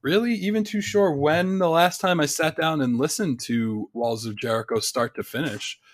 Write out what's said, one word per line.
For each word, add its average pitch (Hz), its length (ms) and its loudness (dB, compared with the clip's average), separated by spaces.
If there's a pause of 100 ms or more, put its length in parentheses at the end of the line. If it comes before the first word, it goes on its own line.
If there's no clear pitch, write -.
really 220 320 2
even 208 300 0
too 208 180 -4
sure 202 300 2
when 165 460 2
the 180 120 2
last 170 320 4
time 175 180 2
I 147 60 4
sat 156 300 -2
down 160 260 0
and 123 160 2
listened 151 420 0
to 110 540 -2
Walls 117 320 -2
of 104 100 -8
Jericho 113 440 -2
start 120 340 -4
to 110 80 -8
finish. - 560 -6 (160)